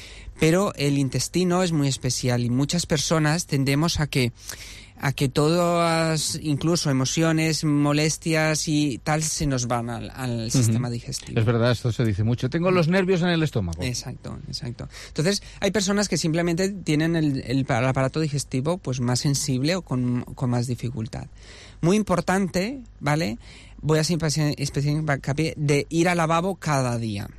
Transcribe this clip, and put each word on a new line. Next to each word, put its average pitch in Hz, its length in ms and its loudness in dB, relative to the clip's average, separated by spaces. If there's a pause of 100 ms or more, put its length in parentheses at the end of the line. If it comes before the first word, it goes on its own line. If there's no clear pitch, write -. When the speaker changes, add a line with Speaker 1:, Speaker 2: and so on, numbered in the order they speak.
(380)
Speaker 1:
Pero 175 380 4
el 143 200 2
intestino 175 680 0
es 170 80 0
muy 143 160 2
especial 123 560 0
y 117 60 0
muchas 143 360 0
personas 156 600 2
tendemos 139 540 2
a 147 60 2
que, 127 260 0 (720)
a 135 100 0
que 139 160 0
todas, 165 1120 2
incluso 156 480 0
emociones, 160 720 2
molestias 151 1040 2
y 147 360 2
tal, 156 180 0
se 156 240 -2
nos 127 200 0
van 117 240 -2
al, 110 240 -8
al 120 340 -4
Speaker 2:
Ujú. - 20 -4
Speaker 1:
sistema 120 380 4
digestivo. 120 500 -6
Speaker 2:
Es 110 80 2
verdad, 117 240 4
esto 120 220 0
se - 120 0
dice 107 200 0
mucho. 120 260 0
"Tengo 170 200 2
los 175 180 4
nervios 185 340 2
en 175 60 2
el 165 140 2
estómago". 101 400 -2
Speaker 1:
Exacto, 127 560 -8 (100)
exacto. 123 400 -10 (200)
Entonces, 185 340 0 (180)
hay 202 120 2
personas 202 360 0
que 175 100 0
simplemente 170 520 0
tienen 165 460 0
el, 147 300 0
el 131 200 0
pa-, 123 140 2
el 127 60 2
aparato 131 340 0
digestivo, 147 580 -2
pues, 127 220 -6
más 123 200 0
sensible 139 560 0
o 175 60 -4
con, 123 400 -2 (120)
con 131 160 -2
más 123 160 0
dificultad. 117 600 -6 (560)
Muy 175 160 4
importante, 190 840 0 (200)
¿vale? 165 380 0 (440)
Voy 156 160 4
a 156 40 2
hacer 156 160 0 (400)
especial 143 380 -2
hincapié 151 600 -2
de 143 340 2
ir 165 200 4
al 175 80 2
lavabo 165 380 2
cada 131 420 0
día, 110 300 -4 (100)